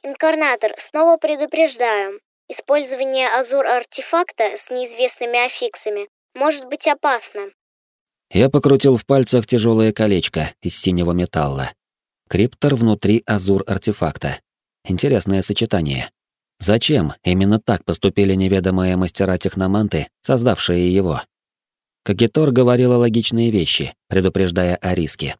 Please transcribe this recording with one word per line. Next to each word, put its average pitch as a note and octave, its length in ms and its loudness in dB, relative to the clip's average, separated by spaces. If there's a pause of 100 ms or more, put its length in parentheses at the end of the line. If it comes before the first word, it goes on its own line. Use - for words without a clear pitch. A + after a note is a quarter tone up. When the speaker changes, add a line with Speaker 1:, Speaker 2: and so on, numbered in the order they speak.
Speaker 1:
Инкарнатор, C#4+ 760 0
снова E4 380 2
предупреждаю. B3 1040 -2 (280)
Использование C4 800 -2
Азур-артефакта B3 1300 -2
с - 140 -12
неизвестными A#3+ 760 -2
аффиксами G#3+ 640 -6 (260)
может C#4 320 -2
быть C#4+ 200 -6
опасно. C#4 640 -2 (800)
Speaker 2:
Я B2+ 200 4
покрутил C3+ 460 4
в A2+ 100 -8
пальцах B2+ 400 2
тяжелое A2 460 2
колечко F2+ 680 0
из - 160 -4
синего F2 360 0
металла. D2 600 -2 (560)
Криптор C3+ 460 0
внутри A2 520 2
Азур-артефакта. F#2+ 1120 -2 (440)
Интересное G2 580 0
сочетание. D2+ 680 -2 (480)
Зачем G2 540 0 (100)
именно G2 380 2
так - 240 -2
поступили F#2+ 500 0
неведомые F#2 600 0
мастера-техноманты, F#2 1120 -2 (140)
создавшие F2+ 680 0
его? F2+ 280 0 (840)
Кагитор A#2+ 480 2
говорила B2 460 4
логичные A#2 540 2
вещи, E2 440 -2 (140)
предупреждая F2+ 680 0
о F#2 180 -2
риске. D#2 460 -4